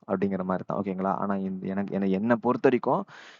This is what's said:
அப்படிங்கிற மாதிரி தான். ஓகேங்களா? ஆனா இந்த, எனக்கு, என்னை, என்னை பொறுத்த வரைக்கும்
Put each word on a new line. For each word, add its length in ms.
அப்படிங்கிற 360
மாதிரி 240
தான். 140
ஓகேங்களா? 260
ஆனா 280
இந்த, 320
எனக்கு, 260
என்னை, 180
என்னை 240
பொறுத்த 340
வரைக்கும் 460